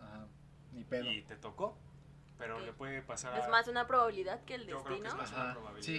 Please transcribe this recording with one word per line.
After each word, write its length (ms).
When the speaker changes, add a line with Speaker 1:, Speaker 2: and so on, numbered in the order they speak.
Speaker 1:
Ajá, 240
ni 120
pedo. 260
Speaker 2:
y 120
te 140
tocó. 400
Pero 180
Speaker 3:
Ok. 80
Speaker 2:
le 80
puede 300
pasar 360
Speaker 3:
¿Es 60
Speaker 2:
a 40
Speaker 3:
más 200
una 180
probabilidad 580
que 100
el 120
Speaker 2:
Yo 160
creo 180
que 80
es 60
Speaker 3:
destino? 80
Speaker 2:
más 100
una 120
Speaker 1:
Ajá, 100
Speaker 2:
probabilidad. 300